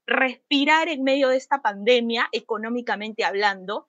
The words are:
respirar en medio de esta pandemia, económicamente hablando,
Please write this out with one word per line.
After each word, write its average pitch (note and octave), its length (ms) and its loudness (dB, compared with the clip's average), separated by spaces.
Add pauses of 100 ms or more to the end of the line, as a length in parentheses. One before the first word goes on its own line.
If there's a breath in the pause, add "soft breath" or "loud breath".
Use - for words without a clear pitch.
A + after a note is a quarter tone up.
respirar C#4 840 2
en C4+ 140 -4
medio C4+ 260 2
de C4 80 4
esta C4+ 260 -2
pandemia, A#3 720 0
económicamente A3 920 -4
hablando, G3 640 -2